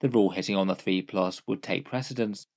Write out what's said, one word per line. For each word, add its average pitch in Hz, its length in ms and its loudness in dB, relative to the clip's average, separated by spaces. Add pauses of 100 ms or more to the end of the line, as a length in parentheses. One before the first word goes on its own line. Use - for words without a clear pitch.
the 139 80 2
rule 107 220 6
hitting 95 240 -2
on 95 140 2
the 92 80 0
three 92 260 0
plus 92 460 -2
would 98 120 -2
take - 240 -4
precedence. 120 640 -6 (100)